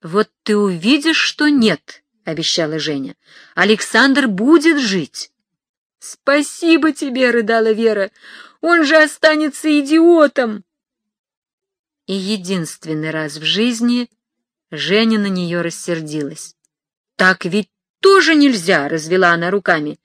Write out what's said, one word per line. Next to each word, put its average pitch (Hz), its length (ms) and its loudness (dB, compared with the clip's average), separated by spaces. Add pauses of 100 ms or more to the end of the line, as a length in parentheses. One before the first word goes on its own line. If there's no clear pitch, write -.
«Вот 185 280 -2 (140)
ты 208 140 0
увидишь, 220 600 0
что - 300 -2
нет», — 226 560 0 (220)
обещала 160 540 -4
Женя. 143 360 -6 (400)
«Александр 233 720 2
будет 285 520 4
жить». 190 520 -6 (680)
«Спасибо 302 920 0
тебе», — 262 400 -2
рыдала 226 400 0
Вера, — 214 400 0 (500)
«он 330 240 2
же 302 120 4
останется 302 840 0
идиотом». 285 840 2 (1400)
И 185 80 -8
единственный 175 1000 -6
раз 156 260 -8
в 156 60 -14
жизни 240 680 -2 (600)
Женя 208 480 0
на 202 80 -2
неё 175 340 -4
рассердилась. 156 920 -8 (600)
«Так 185 300 0
ведь 190 240 -4 (320)
тоже 359 340 6
нельзя», — 190 540 2
развела 170 420 0
она 170 200 -2
руками. 165 540 -2